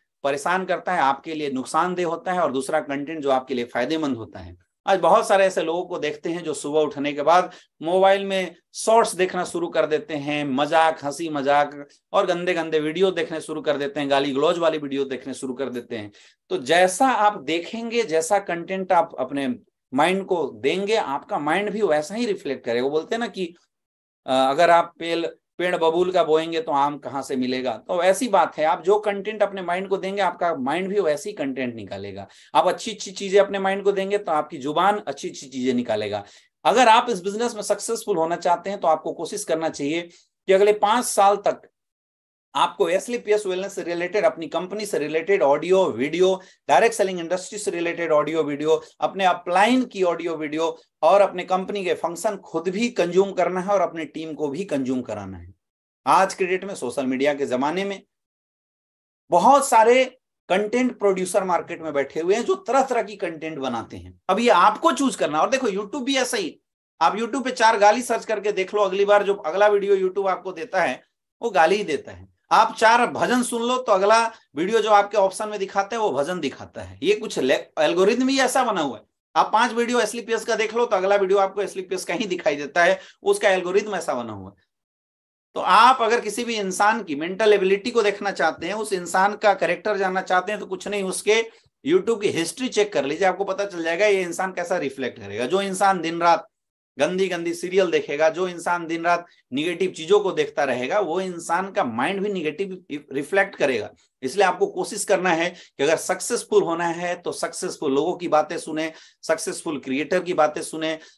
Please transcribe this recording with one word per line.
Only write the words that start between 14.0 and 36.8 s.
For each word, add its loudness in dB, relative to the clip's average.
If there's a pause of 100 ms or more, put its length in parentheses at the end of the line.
हैं, -2
गाली 2
गलौज 2
वाली 0
वीडियो -4
देखने -8
शुरू -8
कर -6
देते -10
हैं। -12 (380)
तो -2
जैसा 4
आप 2
देखेंगे, -4
जैसा 0
कंटेंट -4
आप 2
अपने -4 (400)
माइंड 2
को -2
देंगे, -2
आपका -4
माइंड -2
भी -6
वैसा 0
ही -4
रिफ्लेक्ट -6
करेगा। 0
वो -2
बोलते -2
हैं -2
ना -4
कि, -8 (720)
अ, -2
अगर 4
आप 4
पेल-, -4 (300)
पेड़ 0
बबूल 2
का 4
बोएंगे 2
तो -4
आम 0
कहाँ -8
से -6
मिलेगा, -2
तो -4
ऐसी 2
बात 2
है। 0
आप 0
जो 4
कंटेंट -4
अपने -2
माइंड -4
को -2
देंगे, -4
आपका 0
माइंड -4
भी -2
वैसी -2
कंटेंट -6
निकालेगा। -12 (260)
आप 4
अच्छी -2
अच्छी -12
चीजें 2
अपने 0
माइंड -2
को 2
देंगे -2
तो -6
आपकी -2
जुबान 0
अच्छी -8
अच्छी -16
चीजें -2
निकालेगा। -2 (400)
अगर 6